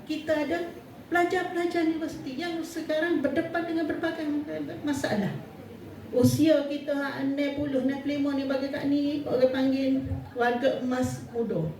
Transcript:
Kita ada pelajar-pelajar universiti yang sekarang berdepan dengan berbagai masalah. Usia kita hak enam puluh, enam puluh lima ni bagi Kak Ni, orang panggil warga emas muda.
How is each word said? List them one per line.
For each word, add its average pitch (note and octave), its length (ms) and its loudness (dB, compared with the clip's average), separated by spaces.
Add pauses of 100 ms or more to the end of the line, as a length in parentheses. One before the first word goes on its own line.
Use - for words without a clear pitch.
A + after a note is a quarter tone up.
Kita D4+ 400 -2
ada F3 240 -2 (400)
pelajar-pelajar F4 800 2
universiti D#4 480 -4
yang E4 240 -4
sekarang D#4 640 0
berdepan E4 400 0
dengan E4 240 0
berbagai D#4+ 400 -2 (560)
masalah. G#3 480 0 (800)
Usia C#4+ 560 6
kita C#4+ 240 -4
hak C#4 320 -2
enam C#4 320 0
puluh, C4+ 320 0
enam C#4 160 -2
puluh C#4+ 160 0
lima C#4+ 160 2
ni C4+ 80 0
bagi C4+ 240 0
Kak C#4 240 -4
Ni, C#4+ 320 2
orang B3+ 320 4
panggil C4+ 480 2 (320)
warga B3+ 480 2
emas B3+ 480 -2
muda. F#3+ 480 -2